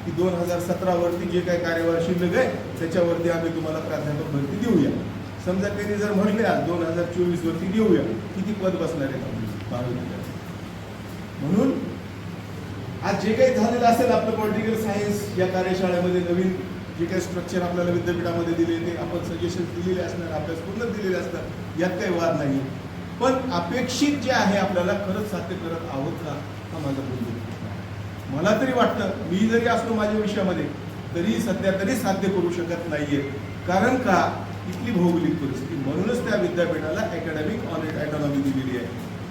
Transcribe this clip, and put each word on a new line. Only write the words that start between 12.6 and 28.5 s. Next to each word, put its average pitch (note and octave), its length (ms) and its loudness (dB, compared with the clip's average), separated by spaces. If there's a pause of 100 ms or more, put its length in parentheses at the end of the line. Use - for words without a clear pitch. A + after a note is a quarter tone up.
आज F#3+ 220 0
जे G#3+ 80 2
काही B3+ 200 8
झालेलं A#3+ 320 4
असेल A#3 260 6
आपलं A3 200 2
पॉलिटिकल G#3+ 520 0
सायन्स G#3 560 0
या F#3 80 4
कार्यशाळेमध्ये, F3+ 760 2
नवीन F3+ 340 2 (440)
जे E3+ 60 0
काही F#3 160 0
स्ट्रक्चर F3 400 -2
आपल्याला F3 300 0
विद्यापीठामध्ये E3+ 640 0
दिले, E3+ 380 0
ते E3 60 -4
आपण D#3+ 260 -4
सजेशन E3+ 400 -2
दिलेले F3 380 -2
असणार, E3+ 300 -4
अभ्यास E3 280 -4
पूर्ण A3 320 -4
दिलेले F#3+ 260 -2
असणार, E3+ 260 -4 (360)
यात F3+ 100 2
काही F#3 240 -2
वाद E3 240 2
नाही. C#3 220 0 (640)
पण C4 300 2
अपेक्षित B3+ 680 2
जे B3+ 140 0
आहे G3+ 260 4
आपल्याला F3+ 360 2
खरंच G3+ 380 -2
साध्य F3 240 -4
करत E3 340 -4
आहोत C#3+ 220 -2
का, D#3+ 200 -6 (420)
हा E3 40 -6
माझा C#3 240 -2
मूलभूत B2 400 -4
प्रश्न - 260 -8
आहे. - 120 -8 (560)
मला G3 260 4